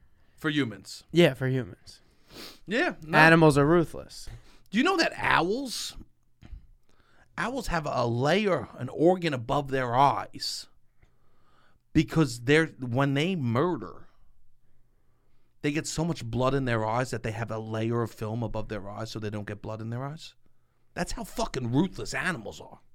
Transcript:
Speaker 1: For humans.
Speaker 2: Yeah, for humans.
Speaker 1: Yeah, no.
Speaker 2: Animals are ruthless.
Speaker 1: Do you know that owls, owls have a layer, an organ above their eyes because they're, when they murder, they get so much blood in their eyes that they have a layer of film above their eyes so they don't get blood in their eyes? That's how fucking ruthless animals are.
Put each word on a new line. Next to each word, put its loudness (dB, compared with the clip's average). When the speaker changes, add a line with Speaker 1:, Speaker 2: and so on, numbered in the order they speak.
Speaker 1:
For -4
humans. -4
Speaker 2:
Yeah, 6
for -4
humans. -6
Speaker 1:
Yeah, 0
no. 4
Speaker 2:
Animals 10
are 6
ruthless. 0
Speaker 1:
Do 0
you 4
know 2
that 2
owls, 0
owls -4
have -2
a 0
layer, 2
an -6
organ 2
above -2
their 0
eyes 0
because 2
they're, 4
when 0
they 0
murder, -2
they 0
get -4
so -4
much -4
blood 0
in 0
their 0
eyes -2
that -6
they -4
have -6
a -6
layer -2
of -4
film -6
above -4
their -8
eyes -10
so -10
they -6
don't -8
get -10
blood -10
in -8
their -8
eyes? -12
That's -4
how -6
fucking -4
ruthless 0
animals -6
are. -20